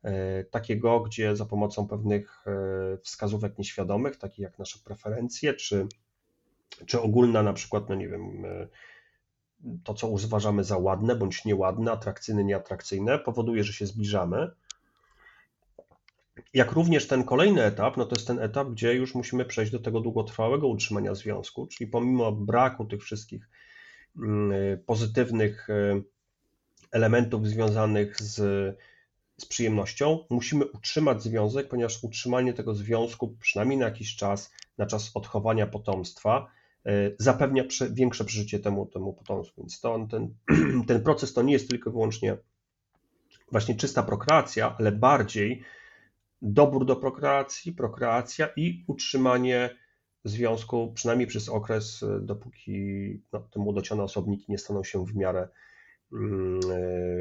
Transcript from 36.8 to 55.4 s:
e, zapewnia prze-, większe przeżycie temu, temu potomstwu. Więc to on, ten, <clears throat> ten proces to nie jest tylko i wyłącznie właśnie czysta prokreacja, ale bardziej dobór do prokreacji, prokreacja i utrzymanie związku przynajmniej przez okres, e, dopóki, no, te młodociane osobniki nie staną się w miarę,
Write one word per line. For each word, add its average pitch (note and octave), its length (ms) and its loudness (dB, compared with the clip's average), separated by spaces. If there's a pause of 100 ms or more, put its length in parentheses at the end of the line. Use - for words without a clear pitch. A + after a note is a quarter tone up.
e, G#2+ 60 0 (280)
zapewnia C3 440 4
prze-, B2+ 300 -4
większe A#2+ 320 2
przeżycie G#2 340 -4
temu, G2+ 260 -2
temu G2 280 -8
potomstwu. - 480 -8
Więc - 180 -14
to A#2 140 -2
on, A2+ 140 -4
ten, A2+ 260 -4 (240)
<clears throat> C3 300 4
ten A2+ 160 4
proces D3+ 300 2
to A#2+ 80 4
nie C#3 120 6
jest C3 160 2
tylko A#2+ 200 -2
i - 40 -6
wyłącznie A2 440 0 (1120)
właśnie A2 240 2
czysta - 280 0
prokreacja, A2+ 760 2
ale G#2+ 120 4
bardziej A2 720 2 (800)
dobór C3 440 6
do B2+ 100 4
prokreacji, C#3 800 -2
prokreacja B2 840 -2
i F3 320 -2
utrzymanie B2+ 840 2 (540)
związku A2+ 720 -2
przynajmniej A#2+ 320 2
przez - 220 -6
okres, A2 540 -4
e, G2+ 180 -2
dopóki, G2+ 1000 -6 (120)
no, G#2+ 60 -6
te - 200 -10
młodociane G2+ 440 -2
osobniki G2 480 -2
nie G2 60 -2
staną G2 260 -4
się F#2+ 220 -4
w G#2+ 100 -8
miarę, F#2 320 0 (680)